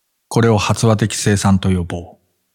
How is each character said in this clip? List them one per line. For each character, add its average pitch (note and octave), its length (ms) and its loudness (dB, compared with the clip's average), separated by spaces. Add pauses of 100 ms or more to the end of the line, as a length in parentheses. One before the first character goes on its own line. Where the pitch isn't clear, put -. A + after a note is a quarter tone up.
(320)
こ A#2 100 0
れ A#2 80 2
を G#2+ 100 2
発 - 260 -2
話 A2+ 100 4
的 G#2 200 -2
生 G#2 220 0
産 G2 200 2
と F#2+ 120 -2
呼 F#2 140 0
ぼ E2+ 140 -8
う。 - 220 -16 (360)